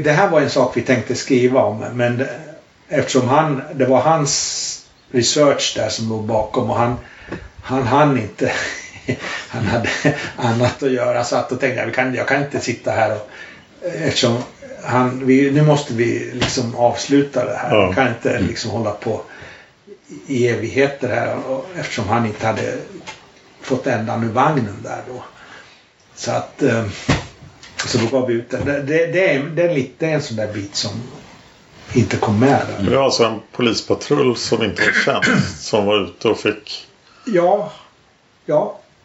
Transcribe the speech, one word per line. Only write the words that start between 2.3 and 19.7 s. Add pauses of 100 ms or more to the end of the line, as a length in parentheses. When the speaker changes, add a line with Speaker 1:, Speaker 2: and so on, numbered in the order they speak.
Speaker 1:
eftersom
han, (120)
det
var
hans (400)
research
där
som
låg
bakom,
och
han, (680)
han
hann
inte.
<laughs> (840)
Han
hade (480)
annat
att
göra,
så
att
då
tänkte
jag,
vi
kan,
jag
kan
inte
sitta
här
och... (520)
Eftersom (460)
han,
vi,
nu
måste
vi
liksom
avsluta
det
här.
Speaker 2:
Ja.
Speaker 1:
Vi
kan
inte
Speaker 2:
Mm.
Speaker 1:
liksom
hålla
på (1040)